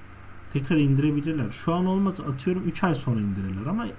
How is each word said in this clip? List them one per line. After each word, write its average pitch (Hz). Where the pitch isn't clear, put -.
Tekrar 147
indirebilirler. 143
Şu -
an 180
olmaz, 190
atıyorum 175
üç -
ay 170
sonra 113
indirirler 98
ama 214